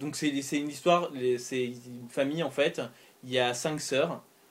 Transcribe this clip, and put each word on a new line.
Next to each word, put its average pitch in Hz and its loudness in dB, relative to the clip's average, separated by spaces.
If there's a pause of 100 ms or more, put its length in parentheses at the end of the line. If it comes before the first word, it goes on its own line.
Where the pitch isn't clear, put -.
donc 143 -4
c'est, 139 0
c'est 147 -2
une 147 -2
histoire, 170 4
les, 127 2
c'est 127 -2
une 123 -8
famille 147 0
en 139 -2
fait, 151 2 (440)
il 127 -10
y 127 2
a 123 4
cinq 151 -2
sœurs, 139 0 (280)